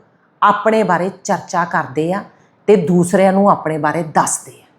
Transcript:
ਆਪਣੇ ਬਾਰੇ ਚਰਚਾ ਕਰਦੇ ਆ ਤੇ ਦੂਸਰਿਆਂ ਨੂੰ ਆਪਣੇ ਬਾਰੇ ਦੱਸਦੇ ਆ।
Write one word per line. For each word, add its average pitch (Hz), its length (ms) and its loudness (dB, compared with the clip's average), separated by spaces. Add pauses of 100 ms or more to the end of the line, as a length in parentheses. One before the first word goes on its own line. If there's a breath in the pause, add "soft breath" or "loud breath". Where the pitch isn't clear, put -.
(420)
ਆਪਣੇ 220 400 2
ਬਾਰੇ 180 280 0 (140)
ਚਰਚਾ 175 400 -4
ਕਰਦੇ 160 480 -4
ਆ 208 120 -6 (420 soft breath)
ਤੇ 208 100 6
ਦੂਸਰਿਆਂ 185 560 2
ਨੂੰ 196 180 2
ਆਪਣੇ 156 280 -2
ਬਾਰੇ 151 240 -2
ਦੱਸਦੇ - 500 -4
ਆ। - 80 -20 (180)